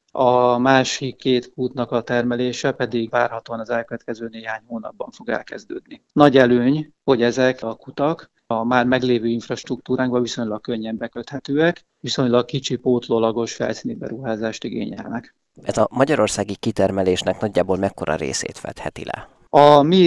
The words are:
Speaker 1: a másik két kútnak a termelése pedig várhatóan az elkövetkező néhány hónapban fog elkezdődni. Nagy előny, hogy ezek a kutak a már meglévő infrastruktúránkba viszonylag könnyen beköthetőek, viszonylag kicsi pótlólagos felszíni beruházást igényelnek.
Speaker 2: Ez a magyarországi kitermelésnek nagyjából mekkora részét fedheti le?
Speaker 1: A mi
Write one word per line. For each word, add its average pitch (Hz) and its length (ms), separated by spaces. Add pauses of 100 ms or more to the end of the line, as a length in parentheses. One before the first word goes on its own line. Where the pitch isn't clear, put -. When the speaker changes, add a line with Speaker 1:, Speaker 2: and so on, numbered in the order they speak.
(100)
Speaker 1:
a 123 480
másik 131 580
két 123 380
kútnak 127 360
a 120 120
termelése 123 680
pedig 117 380
várhatóan 117 500
az 113 100
elkövetkező 117 600
néhány 110 360
hónapban 113 440
fog - 180
elkezdődni. - 760 (100)
Nagy 143 240
előny, 127 560 (120)
hogy 127 180
ezek 127 400
a 113 120
kutak 143 560 (160)
a 113 180
már 123 220
meglévő 123 400
infrastruktúránkba 123 920
viszonylag 113 400
könnyen 113 360
beköthetőek, 139 880 (160)
viszonylag 123 440
kicsi 135 320
pótlólagos 117 800
felszíni 117 400
beruházást 113 680
igényelnek. 110 680 (280)
Speaker 2:
Ez - 160
a 107 120
magyarországi 110 640
kitermelésnek 95 840
nagyjából 95 360
mekkora 95 380
részét - 440
fedheti - 460
le? - 240 (220)
Speaker 1:
A 147 320
mi 165 140 (100)